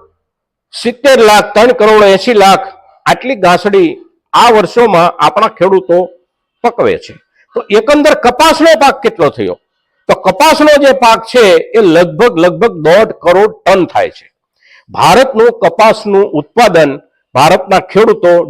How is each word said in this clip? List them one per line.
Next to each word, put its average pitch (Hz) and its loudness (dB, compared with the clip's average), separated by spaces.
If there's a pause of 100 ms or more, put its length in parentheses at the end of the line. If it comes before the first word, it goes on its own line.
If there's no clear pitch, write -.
(720)
સિત્તેર 247 -2 (120)
લાખ, 202 2
ત્રણ 233 2
કરોડ 214 2
એંસી 196 0
લાખ 190 2 (400)
આટલી 220 -4
ગાંસડી 180 0 (440)
આ 226 2
વર્ષોમાં 196 0 (180)
આપણા 214 -2
ખેડૂતો 185 -2 (680)
પકવે 147 -4
છે. 110 -20 (420)
તો - -6 (100)
એકંદર 285 2 (100)
કપાસનો 302 0 (120)
પાક 269 0
કેટલો 165 -2
થયો? 95 -8 (520)
તો - 0 (120)
કપાસનો 302 0 (120)
જે 269 4
પાક 226 0
છે, 247 2 (320)
એ - 2
લગભગ, 175 0 (100)
લગભગ 170 -2 (140)
દોઢ 185 2 (120)
કરોડ 196 0
ટન 180 0
થાય 92 -4
છે. - -20 (640)
ભારતનું 214 0 (140)
કપાસનું 202 0 (140)
ઉત્પાદન 170 0 (440)
ભારતના 185 0
ખેડૂતો 196 0 (180)